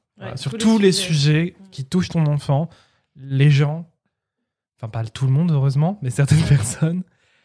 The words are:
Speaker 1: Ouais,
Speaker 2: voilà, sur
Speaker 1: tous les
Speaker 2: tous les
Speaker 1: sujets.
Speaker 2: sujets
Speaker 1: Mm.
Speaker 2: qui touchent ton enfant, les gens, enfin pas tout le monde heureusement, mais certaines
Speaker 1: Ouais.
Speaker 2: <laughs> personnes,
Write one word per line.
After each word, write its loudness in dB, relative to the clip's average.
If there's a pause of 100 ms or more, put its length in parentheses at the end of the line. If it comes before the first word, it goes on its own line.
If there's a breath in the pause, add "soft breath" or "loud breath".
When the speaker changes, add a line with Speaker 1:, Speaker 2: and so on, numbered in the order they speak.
(180)
Speaker 1:
Ouais, -18
Speaker 2:
voilà, -10
sur -8
Speaker 1:
tous -8
les -4
Speaker 2:
tous 4
les 6
Speaker 1:
sujets. -2
Speaker 2:
sujets 2
Speaker 1:
Mm. -20
Speaker 2:
qui -12
touchent -2
ton 0
enfant, -2 (460 soft breath)
les 2
gens, 0 (880)
enfin -12
pas -6
tout -6
le 2
monde 2
heureusement, 0
mais -6
certaines 0
Speaker 1:
Ouais. 0
Speaker 2:
<laughs> 6
personnes, -2 (420)